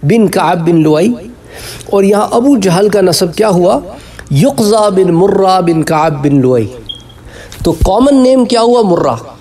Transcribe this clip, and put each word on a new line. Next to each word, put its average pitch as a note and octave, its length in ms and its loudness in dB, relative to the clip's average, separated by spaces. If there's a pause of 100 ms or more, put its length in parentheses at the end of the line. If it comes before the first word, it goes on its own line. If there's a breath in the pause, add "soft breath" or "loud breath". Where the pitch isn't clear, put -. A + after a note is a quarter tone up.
बिन G#3 240 2
काब F3 300 0
बिन E3+ 180 0
लुआई, D#3 380 2 (760 loud breath)
और G3 120 2
यहाँ G3+ 280 0
अबू B3+ 240 2
जहल F#3+ 320 0
का G3 120 0
नसब F3 320 0
क्या G#3+ 160 0
हुआ? F3+ 320 0 (520 loud breath)
युक्ज़ा G#3+ 580 2
बिन F#3 220 2
मुर्रा F#3+ 480 2
बिन E3 220 0
काब D#3 380 -2
बिन C#3+ 200 2
लुआई। B2 280 0 (960 loud breath)
तो E3+ 60 0 (120)
कॉमन B3+ 340 2
नेम B3+ 280 4
क्या A3+ 160 0
हुआ? A#3+ 220 2
मुर्रा। D3+ 360 0 (220)